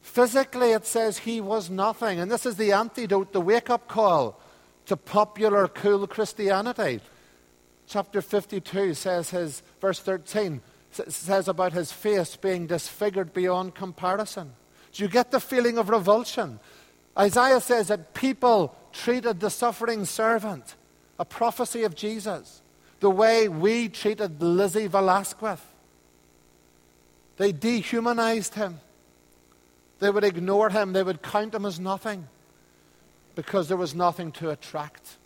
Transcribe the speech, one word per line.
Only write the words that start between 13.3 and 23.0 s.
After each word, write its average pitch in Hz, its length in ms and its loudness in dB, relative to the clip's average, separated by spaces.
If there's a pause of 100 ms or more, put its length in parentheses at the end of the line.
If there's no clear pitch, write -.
beyond 180 420 -2
comparison. 185 760 -6 (400)
Do 202 100 -4
you 196 60 -2
get 240 220 2
the 262 80 2
feeling 240 380 0
of 208 120 0
revulsion? 208 680 2 (580)
Isaiah 247 440 4
says 226 280 0
that 190 240 -4
people 233 600 2 (160)
treated 233 480 -2
the 202 120 -2
suffering 226 540 -2
servant, 214 680 -2 (440)
a 175 60 -4
prophecy 233 580 -4
of 180 120 -2
Jesus, 208 640 -8 (380)
the 196 100 6